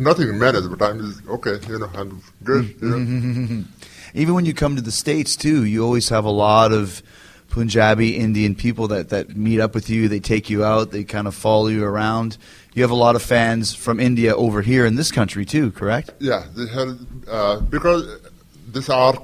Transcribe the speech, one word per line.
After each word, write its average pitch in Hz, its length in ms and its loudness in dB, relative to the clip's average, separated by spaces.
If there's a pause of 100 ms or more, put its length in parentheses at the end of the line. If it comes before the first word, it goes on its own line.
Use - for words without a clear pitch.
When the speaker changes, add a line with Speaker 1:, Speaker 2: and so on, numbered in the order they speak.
Speaker 1:
nothing 139 340 2
managed, 110 320 2
but 90 180 -6
I'm 107 120 -6
just, 104 280 -12
okay, 104 400 -6
you 110 120 -8
know, 107 160 -8
I'm 98 260 -12 (220)
good, 123 380 -2
you 113 80 -4
know. 117 80 0
Speaker 2:
Mm-hmm. 123 640 -4 (260)
<laughs> - 280 -20
Even 160 180 2
when 180 120 0
you 160 80 0
come 143 220 0
to 131 60 -4
the 110 100 -8
States 151 440 -2
too, 151 300 2
you 110 180 0
always 120 260 0
have 110 160 0
a 107 60 0
lot 107 420 6
of 101 280 -2 (500)
Punjabi 110 680 2
Indian 107 380 0
people 113 340 -2
that, 92 200 -4
that 98 260 -4
meet 110 240 0
up 110 160 0
with 107 140 -4
you. 113 200 2
They 104 100 -2
take 107 300 -2
you 104 140 0
out. 110 280 0
They 104 120 -6
kind 104 240 -6
of 95 80 -6
follow 110 320 2
you 110 180 0
around. 110 520 -2 (360)
You 120 100 0
have 120 80 4
a 120 40 2
lot 120 200 6
of 113 60 0
fans 113 520 2
from 117 260 -2
India 117 360 2
over 104 260 0
here 120 240 4
in 113 100 2
this 156 160 -2
country 101 340 -2
too, 147 260 0
correct? 104 380 -4 (100)
Speaker 1:
Yeah, 117 240 -2 (120)
they 117 120 -8
have, 127 300 -6 (320)
uh, 104 320 0
because 170 440 0 (640)
this 131 220 -6
our 127 240 6 (100)